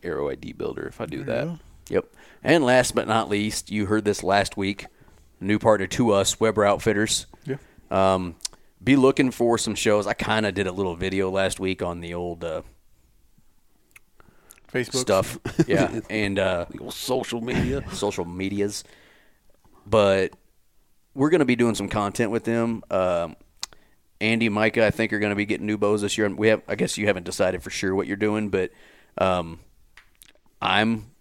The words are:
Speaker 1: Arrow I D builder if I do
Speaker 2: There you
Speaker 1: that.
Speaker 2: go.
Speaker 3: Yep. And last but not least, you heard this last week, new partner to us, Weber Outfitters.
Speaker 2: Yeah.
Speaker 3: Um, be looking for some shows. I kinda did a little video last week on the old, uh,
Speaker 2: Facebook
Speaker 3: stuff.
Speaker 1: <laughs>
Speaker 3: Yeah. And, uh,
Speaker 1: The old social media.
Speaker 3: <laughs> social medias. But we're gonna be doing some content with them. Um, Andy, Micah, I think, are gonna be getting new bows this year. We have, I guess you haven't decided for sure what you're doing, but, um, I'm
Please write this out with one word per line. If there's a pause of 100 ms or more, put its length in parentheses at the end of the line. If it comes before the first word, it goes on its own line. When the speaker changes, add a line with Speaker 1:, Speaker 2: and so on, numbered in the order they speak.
Speaker 1:
Arrow
I
D
builder
if
I
do
Speaker 2:
There
you
Speaker 1:
that.
Speaker 2:
go. (280)
Speaker 3:
Yep. (380)
And
last
but
not
least,
you
heard
this
last
week, (520)
new
partner
to
us,
Weber
Outfitters. (180)
Speaker 2:
Yeah. (340)
Speaker 3:
Um, (480)
be
looking
for
some
shows.
I
kinda
did
a
little
video
last
week
on
the
old,
uh, (2000)
Speaker 2:
Facebook
Speaker 3:
stuff. (160)
Speaker 1:
<laughs>
Speaker 3:
Yeah. (100)
And,
uh,
Speaker 1:
The
old
social
media.
Speaker 3:
<laughs>
social
medias. (1040)
But (840)
we're
gonna
be
doing
some
content
with
them.
Um, (840)
Andy,
Micah,
I
think,
are
gonna
be
getting
new
bows
this
year.
We
have,
I
guess
you
haven't
decided
for
sure
what
you're
doing,
but, (480)
um, (1000)
I'm